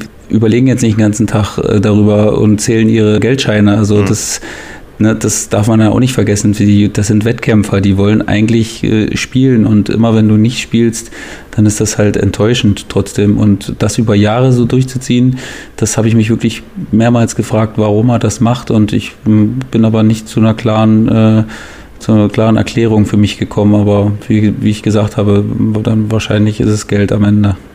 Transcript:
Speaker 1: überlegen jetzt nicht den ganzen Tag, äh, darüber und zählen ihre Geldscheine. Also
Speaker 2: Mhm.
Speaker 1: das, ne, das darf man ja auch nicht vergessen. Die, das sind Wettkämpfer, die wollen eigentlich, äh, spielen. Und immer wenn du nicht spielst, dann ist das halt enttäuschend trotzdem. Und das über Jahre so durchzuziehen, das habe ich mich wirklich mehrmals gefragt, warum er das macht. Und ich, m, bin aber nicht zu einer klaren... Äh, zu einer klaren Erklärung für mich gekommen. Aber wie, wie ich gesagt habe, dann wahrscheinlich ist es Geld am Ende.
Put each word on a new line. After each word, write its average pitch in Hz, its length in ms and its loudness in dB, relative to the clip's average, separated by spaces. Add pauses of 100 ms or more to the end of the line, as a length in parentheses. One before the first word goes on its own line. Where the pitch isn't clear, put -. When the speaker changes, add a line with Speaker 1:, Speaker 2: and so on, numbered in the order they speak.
(300)
Speaker 1:
überlegen 113 380 2
jetzt 123 160 0
nicht 107 140 2
den 110 60 2
ganzen 104 240 0
Tag, - 320 -2
äh, - 220 0
darüber 104 580 2
und 107 220 2
zählen 113 280 0
ihre 107 320 2
Geldscheine. 107 560 0
Also 104 200 2
Speaker 2:
Mhm. 101 100 2
Speaker 1:
das, - 340 -4 (580)
ne, 110 160 2
das - 360 -4
darf 104 180 0
man 110 120 2
ja 107 100 4
auch 110 100 0
nicht 127 140 0
vergessen. 104 380 0
Die, 104 380 2
das 101 180 -4
sind 107 180 2
Wettkämpfer, 107 560 0
die 98 160 2
wollen 107 280 0
eigentlich, 110 560 0
äh, 110 340 0
spielen. 127 500 0
Und 104 240 2
immer 113 260 2
wenn 107 100 2
du 107 120 4
nicht 117 220 0
spielst, 117 500 -2 (400)
dann 107 160 2
ist 104 140 0
das 107 180 -2
halt 104 180 2
enttäuschend 104 720 0
trotzdem. - 480 -2
Und 104 420 0
das 104 200 -2
über 113 160 0
Jahre 110 380 2
so 120 120 2
durchzuziehen, 127 720 0 (380)
das - 220 -2
habe 110 100 0
ich 110 60 2
mich 110 160 2
wirklich 110 320 -2 (280)
mehrmals 117 460 2
gefragt, 110 400 -2
warum 107 320 2
er 120 100 2
das 110 220 -2
macht. 120 300 -2
Und 107 240 2
ich, - 180 -4 (140)
m, 107 320 2 (120)
bin 113 140 2
aber 110 180 2
nicht 110 260 0
zu 120 120 -2
einer 110 140 2
klaren... 110 540 2
Äh, 110 360 2 (560)
zu - 120 -2
einer 104 160 2
klaren 110 280 2
Erklärung 107 500 0
für 113 100 -2
mich 104 220 0
gekommen. 104 380 0
Aber 101 360 2 (140)
wie, 107 340 0
wie 107 100 0
ich 104 120 -6
gesagt 104 340 -2
habe, 104 280 2 (400)
dann 110 260 0
wahrscheinlich 107 500 -2
ist 107 80 2
es 107 200 -2
Geld 101 240 0
am 107 100 0
Ende. 104 340 2 (180)